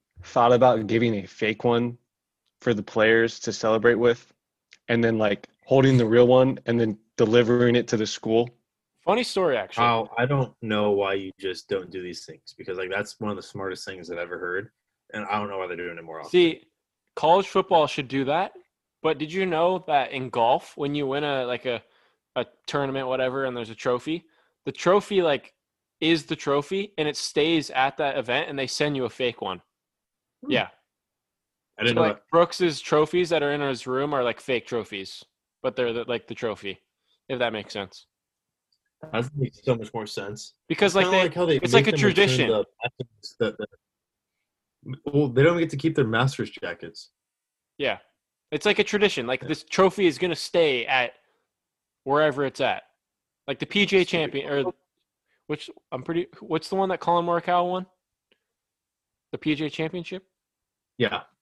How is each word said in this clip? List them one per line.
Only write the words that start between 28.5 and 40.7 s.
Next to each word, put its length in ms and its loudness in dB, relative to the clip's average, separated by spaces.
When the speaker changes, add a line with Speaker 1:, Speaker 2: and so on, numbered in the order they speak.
Speaker 2:
they 80 -4
send 300 -2
you 80 -2
a 60 -2
fake 320 -4
one. 180 -6
Speaker 3:
Hmm. 60 -6
Speaker 2:
Yeah. 180 0
Speaker 3:
I 40 -6
didn't 140 2
Speaker 2:
So, 60 4
Speaker 3:
know 60 2
Speaker 2:
like, 80 -4
Speaker 3:
that. 140 -20
Speaker 2:
Brooks's 500 2
trophies 480 2
that 140 0
are 100 0
in 80 -2
his 260 -4
room 260 -2
are, 100 0
like, 180 -2
fake 260 -2
trophies, 580 -8
but 140 -6
they're 180 -2
the, 120 -6
like, 200 -6
the 80 -12
trophy, 440 -8
if 80 -6
that 160 -2
makes 180 -10
sense. 320 -10
Speaker 3:
That 240 -4
makes 260 -6
so 140 0
much 180 -12
more 140 -8
sense. 460 -12
Speaker 2:
Because, 220 2